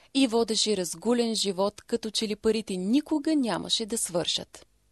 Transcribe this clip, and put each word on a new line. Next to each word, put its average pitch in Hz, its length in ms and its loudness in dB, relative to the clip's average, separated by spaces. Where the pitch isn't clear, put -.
и 269 140 4
водеше 214 500 2
разгулен 226 580 0
живот, 196 460 -2
като 220 300 -4
че - 160 -2
ли 208 80 -2
парите 220 400 0
никога 285 600 2
нямаше 226 500 0
да 226 120 -4
свършат. - 720 -4